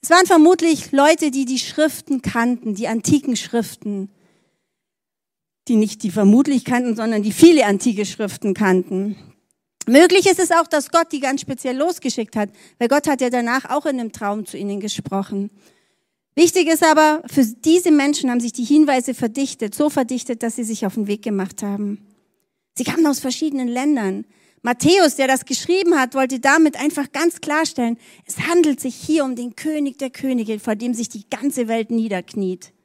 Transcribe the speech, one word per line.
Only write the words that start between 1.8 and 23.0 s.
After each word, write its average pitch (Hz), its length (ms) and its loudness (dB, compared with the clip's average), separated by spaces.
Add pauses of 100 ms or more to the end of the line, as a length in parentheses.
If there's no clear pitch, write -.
kannten, 233 500 -2
die 208 140 -6
antiken 254 480 0
Schriften. 202 720 -6 (1600)
Die 240 80 0
nicht 214 260 0
die 208 80 -4
vermutlich 226 560 4
kannten, 247 300 -2
sondern 220 260 -2
die 208 100 -4
viele 320 360 8
antike 202 400 0
Schriften 202 480 -6
kannten. 190 600 0 (720)
Möglich 339 380 6
ist 381 140 2
es 370 120 0
auch, 330 140 2
dass 302 240 -2
Gott 330 220 0
die 294 80 -6
ganz 269 220 -4
speziell 254 360 -6
losgeschickt 277 580 -4
hat, 208 140 -2 (300)
weil 240 80 0
Gott 285 200 2
hat 269 140 0
ja 247 80 0
danach 240 400 -2
auch 285 160 -2
in 269 140 -4
einem 226 120 -8
Traum 208 360 -6
zu - 100 -14
ihnen 202 220 -6
gesprochen. 196 720 -6 (840)
Wichtig 330 340 2
ist 330 140 2
aber, 311 440 4
für 269 180 2
diese 320 460 2
Menschen 285 400 2
haben 240 80 0
sich 233 140 -6
die 247 100 -6
Hinweise 277 500 2
verdichtet, 233 600 -4
so 294 160 0
verdichtet, 247 500 -4
dass 226 140 -4
sie 247 80 -6
sich 214 240 -6
auf 190 80 -6
den 214 100 -4
Weg 208 160 -4
gemacht 190 400 -6
haben. 202 460 -8 (680)
Sie - 80 -6
kamen 320 220 0